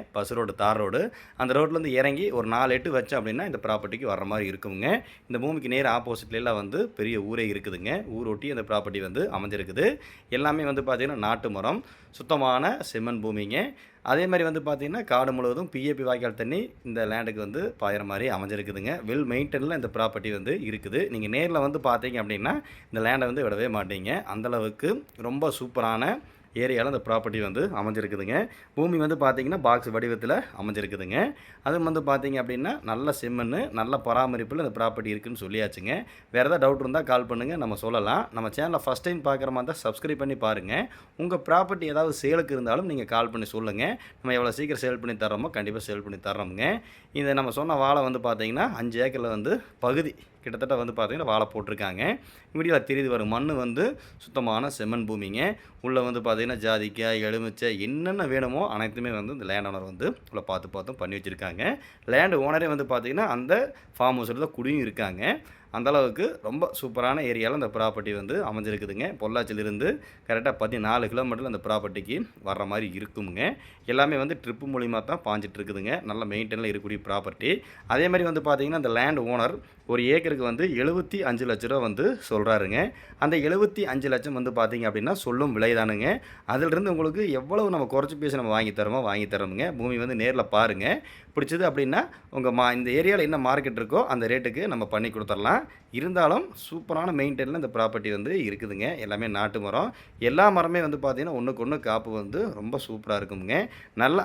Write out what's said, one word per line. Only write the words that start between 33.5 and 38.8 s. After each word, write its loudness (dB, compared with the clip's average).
நல்ல 0
பராமரிப்புல 0
இந்த -4
ப்ராப்பர்ட்டி 0
இருக்குன்னு -8
சொல்லியாச்சுங்க. -2
வேற 6
ஏதாவது 4
டவுட் 4
இருந்தா 0
கால் 4
பண்ணுங்க, -2
நம்ம -2
சொல்லலாம். 2
நம்ம -4
சேனலை 0